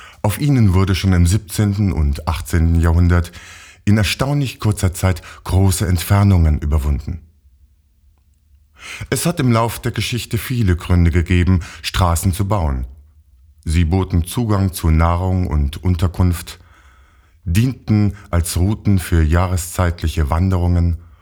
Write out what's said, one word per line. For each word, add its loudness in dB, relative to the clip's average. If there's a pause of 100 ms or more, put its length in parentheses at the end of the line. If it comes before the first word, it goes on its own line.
(220)
Auf -2
ihnen 4
wurde 2
schon 0
im 4
siebzehnten 0
und -2
achtzehnten 0
Jahrhundert 2 (520)
in 4
erstaunlich -2
kurzer -2
Zeit -2 (220)
große 0
Entfernungen 2
überwunden. -2 (1900)
Es -2
hat -2
im 2
Lauf 0
der -4
Geschichte -4
viele 0
Gründe 2
gegeben, 2 (180)
Straßen 0
zu -4
bauen. -2 (760)
Sie 0
boten 0
Zugang -2
zu -2
Nahrung 2
und -2
Unterkunft, -2 (840)
dienten -2 (140)
als -2
Routen 0
für 0
jahreszeitliche -2
Wanderungen, 0 (240)